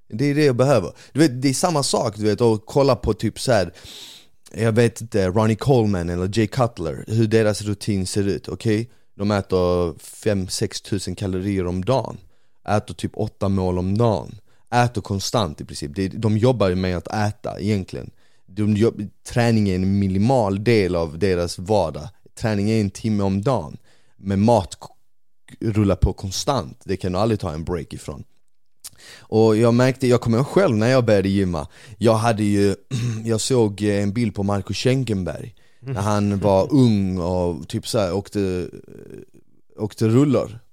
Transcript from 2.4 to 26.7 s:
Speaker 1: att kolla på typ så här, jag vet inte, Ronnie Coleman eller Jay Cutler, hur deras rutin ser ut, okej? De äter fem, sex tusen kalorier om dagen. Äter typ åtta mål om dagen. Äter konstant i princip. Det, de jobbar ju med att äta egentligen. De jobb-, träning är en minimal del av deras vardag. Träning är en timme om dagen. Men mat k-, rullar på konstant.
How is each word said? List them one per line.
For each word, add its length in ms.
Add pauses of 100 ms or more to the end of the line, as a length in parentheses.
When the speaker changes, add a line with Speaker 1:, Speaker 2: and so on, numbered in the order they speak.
Speaker 1:
att 260
kolla 300
på 180
typ 260
så 120
här, 200 (840)
jag 180
vet 280
inte, 280
Ronnie 280
Coleman 540
eller 280
Jay 80
Cutler, 600
hur 200
deras 360
rutin 440
ser 220
ut, 200
okej? 420 (260)
De 140
äter 680
fem, 500
sex 320
tusen 340
kalorier 520
om 180
dagen. 320 (520)
Äter 260
typ 200
åtta 340
mål 300
om 200
dagen. 360 (400)
Äter 280
konstant 580
i 40
princip. 300
Det, 140
de 300
jobbar 300
ju 60
med 220
att 160
äta 480
egentligen. 500 (360)
De 300
jobb-, 340 (180)
träning 400
är 60
en 240
minimal 640
del 320
av 220
deras 400
vardag. 500 (300)
Träning 320
är 100
en 100
timme 320
om 200
dagen. 340 (400)
Men 280
mat 340
k-, 160 (640)
rullar 360
på 160
konstant. 720